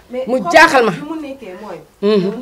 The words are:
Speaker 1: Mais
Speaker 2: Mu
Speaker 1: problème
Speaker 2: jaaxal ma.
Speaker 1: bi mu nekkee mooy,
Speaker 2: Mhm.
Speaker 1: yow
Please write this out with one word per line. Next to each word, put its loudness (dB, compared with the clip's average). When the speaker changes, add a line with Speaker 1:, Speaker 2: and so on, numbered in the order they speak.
Speaker 1:
Mais -8
Speaker 2:
Mu -2
Speaker 1:
problème -4
Speaker 2:
jaaxal 6
ma. 2
Speaker 1:
bi -8
mu -10
nekkee -14
mooy, -14
Speaker 2:
Mhm. 2
Speaker 1:
yow -4